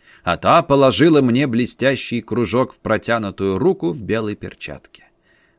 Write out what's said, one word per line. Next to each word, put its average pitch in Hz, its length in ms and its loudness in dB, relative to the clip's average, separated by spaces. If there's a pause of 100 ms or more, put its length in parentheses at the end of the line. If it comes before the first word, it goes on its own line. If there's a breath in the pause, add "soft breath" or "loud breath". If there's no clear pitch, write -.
(220 soft breath)
А 85 140 0
та 147 260 2
положила 139 580 4
мне 131 280 0
блестящий 120 720 -2
кружок 120 540 -2
в - 20 -20
протянутую 101 840 -2
руку 170 320 -2
в 151 120 -10
белой 104 340 -4
перчатке. - 680 -18 (540)